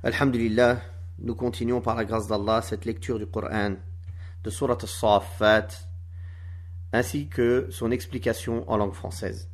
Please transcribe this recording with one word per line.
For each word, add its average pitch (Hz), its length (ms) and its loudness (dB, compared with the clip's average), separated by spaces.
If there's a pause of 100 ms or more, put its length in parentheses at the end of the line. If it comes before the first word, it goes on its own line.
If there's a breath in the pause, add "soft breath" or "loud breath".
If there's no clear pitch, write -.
Alhamdulillah, 120 720 4 (500 loud breath)
nous 117 60 -2
continuons 120 480 0
par 117 140 0
la 113 100 0
grâce 107 220 -2
d'Allah 107 340 2
cette 104 240 -6
lecture 113 320 -2
du 104 80 -4
Coran, 101 520 -2 (680 loud breath)
de 110 80 -4
Surat 123 260 2 (100)
As-Saffat, 107 840 4 (1200 loud breath)
ainsi 143 420 0
que 123 360 4
son 117 180 -2
explication 117 800 -2
en 110 60 4
langue 98 160 2
française. - 600 -8